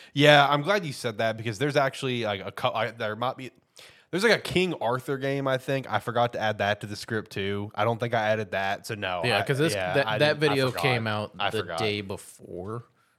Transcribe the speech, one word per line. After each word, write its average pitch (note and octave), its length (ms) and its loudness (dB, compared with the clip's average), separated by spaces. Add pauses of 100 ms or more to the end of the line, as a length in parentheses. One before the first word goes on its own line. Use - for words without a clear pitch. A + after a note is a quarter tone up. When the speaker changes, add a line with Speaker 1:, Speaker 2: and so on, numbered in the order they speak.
(120)
Speaker 1:
yeah, C#3+ 360 8
I'm D3 140 4
glad F#3+ 220 0
you C#3+ 80 -6
said A2+ 260 -6
that A2+ 200 0
because G#2+ 200 -6
there's C#3 180 0
actually, C3 480 0
like, G2+ 200 -2
a G2 80 -8
cou-, - 160 -2
I, A2+ 220 0
there A2 260 -4
might B2 220 -4
be, C3 120 -12 (600)
there's, F3+ 140 -2
like, G#3+ 120 6
a - 40 -2
King F3+ 400 2
Arthur B2+ 360 0
game, C#3 320 -2
I C3 80 2
think. C3+ 340 -4
I G#2 100 2
forgot A#2+ 340 0
to - 60 -4
add G#2+ 180 0
that G#2 240 0
to A2 40 -10
the G2+ 100 -8
script - 360 -6
too. G2+ 420 -4
I G#2 100 2
don't A#2 140 2
think A#2 140 -2
I A2 160 2
added G#2+ 220 0
that, G2 360 -2
so A2+ 80 -6
no, F#2 300 -4
Speaker 2:
Yeah, A2 140 2
Speaker 1:
I, G#2+ 40 2
Speaker 2:
'cause C3+ 160 0
this, D3+ 160 2
Speaker 1:
yeah, F#2 200 -2
Speaker 2:
that, C#3 120 2
Speaker 1:
I A2 120 -2
Speaker 2:
that D3+ 220 2
Speaker 1:
didn't, D#3 40 2
I C#3+ 100 2
Speaker 2:
video C3+ 160 2
Speaker 1:
forgot. - 120 -4
Speaker 2:
came A#2+ 240 2
out G#2+ 320 -2
Speaker 1:
I G2+ 120 0
Speaker 2:
the G#2+ 100 -2
Speaker 1:
forgot. E2+ 180 -4
Speaker 2:
day G#2 240 -2
before, G2 840 -10 (340)